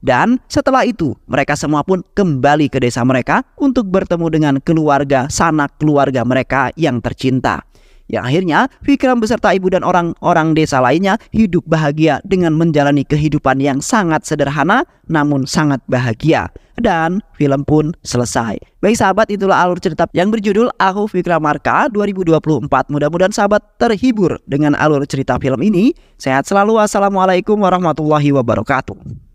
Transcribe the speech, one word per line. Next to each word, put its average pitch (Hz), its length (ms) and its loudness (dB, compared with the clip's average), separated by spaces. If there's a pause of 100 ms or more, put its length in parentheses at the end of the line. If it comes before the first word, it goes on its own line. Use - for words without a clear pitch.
Dan 160 480 0
setelah 269 320 0
itu, 175 320 -2 (160)
mereka 143 240 -2
semua 147 320 -2
pun 185 160 -2 (160)
kembali 147 560 2
ke 135 80 0
desa 123 240 0
mereka 131 480 0
untuk 262 320 0
bertemu 180 480 -2
dengan 151 240 2
keluarga, 143 720 0
sanak 156 480 -2
keluarga 139 480 2
mereka 127 480 -2
yang 147 240 -2
tercinta. 120 640 -2 (480)
Yang 107 180 -4
akhirnya, 165 320 0 (240)
Vikram 254 400 0
beserta 214 320 0
ibu 190 160 0
dan 180 160 0
orang-orang 170 640 0
desa 151 320 2
lainnya 175 320 2 (160)
hidup 185 320 0
bahagia 156 640 0
dengan 180 240 0
menjalani 147 560 2
kehidupan 143 560 0
yang 139 160 0
sangat 165 480 -2
sederhana, 156 560 0 (240)
namun 147 400 0
sangat 143 400 0
bahagia. 123 640 -2 (240)
Dan 180 480 -2 (140)
film 143 260 0
pun 151 400 0
selesai. 120 540 -4 (260)
Baik 208 140 2
sahabat, 208 340 0
itulah 190 320 0
alur 180 140 0
cerita 170 400 -2
yang 180 100 2
berjudul 214 480 0
Aku 190 320 -2
Vikram 175 380 -2
Arka 147 480 0
dua 208 160 -2
ribu 190 160 -4
dua 160 160 2
puluh 156 180 0
empat. 135 300 -2
Mudah-mudahan 156 420 0
sahabat 208 320 0 (140)
terhibur 214 720 0
dengan 147 260 0
alur 147 320 0
cerita 127 300 -4
film 135 240 -2
ini. 208 320 2 (260)
Sehat 135 300 -2
selalu. 208 340 2
Wassalamualaikum 196 800 0
warahmatullahi 156 680 0
wabarakatuh. 117 1000 -4